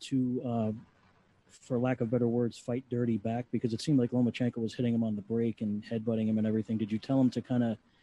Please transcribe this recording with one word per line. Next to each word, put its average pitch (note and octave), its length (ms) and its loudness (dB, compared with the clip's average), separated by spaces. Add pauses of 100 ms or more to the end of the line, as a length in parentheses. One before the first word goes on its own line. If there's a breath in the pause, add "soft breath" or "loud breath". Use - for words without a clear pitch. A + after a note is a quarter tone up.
to, B2+ 420 -2
uh, A2+ 280 0 (760)
for - 300 -6
lack B2+ 240 0
of A2+ 80 -2
better A#2+ 180 2
words, A#2 300 0
fight B2+ 320 -6
dirty A#2+ 260 0
back? A2+ 340 -4
Because A2+ 220 -2
it A2+ 80 -2
seemed D3 180 2
like A#2+ 120 2
Lomachenko B2 480 0
was A2+ 160 -2
hitting A#2+ 200 0
him A#2 80 2
on A2 140 0
the G2+ 60 -6
break A#2 400 -2
and G#2 200 -2
headbutting A2 440 -2
him A2 100 2
and A2 100 2
everything. A2 300 0
Did G#2+ 160 -2
you A2 60 0
tell C3+ 200 0
him B2+ 120 6
to A#2+ 100 -4
kinda A#2 380 0 (240)